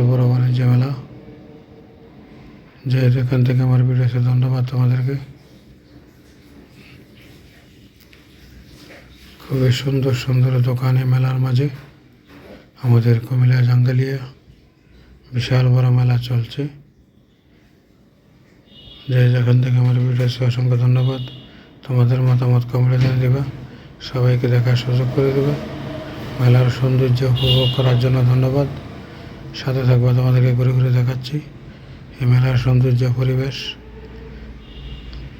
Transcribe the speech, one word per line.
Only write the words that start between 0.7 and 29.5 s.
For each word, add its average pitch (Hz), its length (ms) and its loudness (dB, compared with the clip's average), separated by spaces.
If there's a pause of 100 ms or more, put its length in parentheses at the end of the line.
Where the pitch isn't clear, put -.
মেলা, 123 180 2 (2000)
যে 127 80 2 (160)
যেখান 127 320 0
থেকে 127 200 2
আমার 127 200 2
ভিডিও 127 200 0
আছে, 123 120 -2 (100)
ধন্যবাদ 127 420 0
তোমাদেরকে। 127 440 0 (4000)
খুবই 131 300 0 (100)
সুন্দর 135 320 -2 (100)
সুন্দর 127 280 0 (180)
দোকান 127 320 -2
এই 131 120 -4
মেলার 131 320 0
মাঝে। 131 220 0 (1160)
আমাদের 117 300 4 (100)
কুমিল্লা 127 340 2 (100)
জাঙ্গালিয়া 127 500 0 (1160)
বিশাল 127 300 0 (100)
বড় 127 120 2 (100)
মেলা 123 180 2 (120)
চলছে। 120 340 -4 (2500)
যে 127 100 2 (140)
যেখান 123 300 2
থেকে 127 200 0
আমার 123 220 2
ভিডিও 127 220 0
আছে, 123 120 -4 (100)
অসংখ্য 123 360 0
ধন্যবাদ। 127 360 0 (640)
তোমাদের 123 420 2
মতামত 123 440 2
কমেন্টে 127 320 2
জানিয়ে 127 200 2
দিবা, 131 200 0 (680)
সবাইকে 123 440 0
দেখার 123 300 2
সুযোগ 123 320 0
করে 135 220 2
দিবা। 143 180 0 (840)
মেলার 123 280 4 (100)
সৌন্দর্য 127 420 2 (140)
উপভোগ 127 420 2
করার 127 280 2
জন্য 131 140 2 (140)
ধন্যবাদ। 131 360 2 (960)